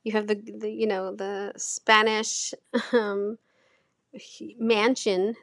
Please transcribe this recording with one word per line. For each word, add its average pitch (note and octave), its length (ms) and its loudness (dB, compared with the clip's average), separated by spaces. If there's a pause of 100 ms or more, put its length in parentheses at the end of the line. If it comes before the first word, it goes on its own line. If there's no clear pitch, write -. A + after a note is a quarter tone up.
You A3 100 -4
have G#3+ 140 0
the, G#3+ 80 0
the, G#3+ 360 -8
you A3 160 -2
know, F#3+ 280 -2
the G3+ 420 -8
Spanish, - 960 2 (200)
<laughs> - 200 0
um, G#3 460 0 (760)
he-, - 460 -16
mansion A3 840 2